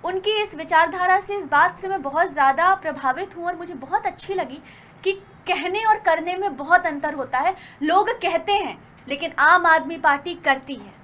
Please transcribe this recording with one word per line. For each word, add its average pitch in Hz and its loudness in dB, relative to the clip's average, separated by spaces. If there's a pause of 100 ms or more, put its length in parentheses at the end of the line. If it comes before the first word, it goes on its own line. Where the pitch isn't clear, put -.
उनकी 381 -2 (100)
इस 415 -4
विचारधारा 349 2
से, 403 -6
इस 381 -6
बात 294 2
से 381 -8
मैं 381 -4
बहुत 311 0
ज़्यादा 294 4
प्रभावित 311 -4
हूँ 339 -8
और 349 -4
मुझे 349 -12
बहुत 392 -4
अच्छी - -6
लगी 302 -6 (440)
कि 381 0 (360)
कहने 349 -2
और 427 4
करने 339 0
में 381 -4
बहुत 349 2
अंतर 294 -4
होता 254 -4
है। 349 0 (280)
लोग 381 4
कहते 339 -2
हैं 233 -2 (300)
लेकिन 285 -6
आम 339 6
आदमी 320 2
पार्टी 311 0
करती 269 -2
है। 202 -18 (100)